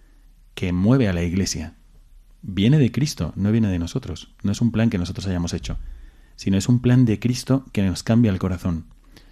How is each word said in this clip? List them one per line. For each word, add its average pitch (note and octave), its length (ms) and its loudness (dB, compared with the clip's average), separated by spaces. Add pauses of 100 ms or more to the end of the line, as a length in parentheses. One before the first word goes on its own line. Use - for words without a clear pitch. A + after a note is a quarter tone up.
(540)
que F#2 180 -4
mueve G#2+ 360 2
a F#2 40 0
la F2 100 -2
Iglesia. E2+ 520 -4 (680)
Viene G2+ 360 2
de B2 140 2
Cristo, B2+ 440 -4
no G2 140 0
viene A2 180 2
de F2+ 100 0
nosotros. - 540 -8 (100)
No G2+ 100 0
es - 80 -4
un A2+ 120 2
plan A2+ 180 2
que G2+ 80 -2
nosotros F2 280 -6
hayamos F2+ 280 -2
hecho, - 240 -6 (580)
sino G2 220 -2
es F#2+ 100 -2
un B2 120 4
plan B2 240 4
de G#2+ 140 2
Cristo B2+ 540 -2
que G#2 100 0
nos F#2 200 0
cambia A2+ 280 4
el F#2+ 80 0
corazón. F2+ 480 -4 (460)